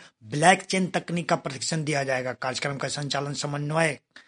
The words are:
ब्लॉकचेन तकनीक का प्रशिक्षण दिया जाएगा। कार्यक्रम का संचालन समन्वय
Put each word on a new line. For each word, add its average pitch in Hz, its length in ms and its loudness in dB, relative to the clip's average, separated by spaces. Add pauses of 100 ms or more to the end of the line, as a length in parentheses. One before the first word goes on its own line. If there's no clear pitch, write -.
(240)
ब्लॉकचेन 180 640 4
तकनीक 170 420 -2
का 170 60 6
प्रशिक्षण 156 480 -4
दिया 139 200 0
जाएगा। 127 300 -2
कार्यक्रम 131 440 -4
का 139 100 -4
संचालन 143 460 -4
समन्वय 147 680 0 (280)